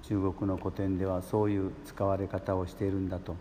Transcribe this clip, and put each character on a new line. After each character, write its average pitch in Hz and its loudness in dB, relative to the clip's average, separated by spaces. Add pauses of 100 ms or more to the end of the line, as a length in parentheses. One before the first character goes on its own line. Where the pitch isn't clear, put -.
中 98 2
国 98 -2
の 92 2
古 92 -2
典 95 0
で 95 2
は 92 2
そ 104 2
う 104 2
い 98 2
う 92 -4 (120)
使 - -2
わ 98 4
れ 95 -2
方 95 -2
を 90 0
し - -10
て 101 -2
い 95 2
る - 0
ん 95 0
だ 90 -4
と 87 -6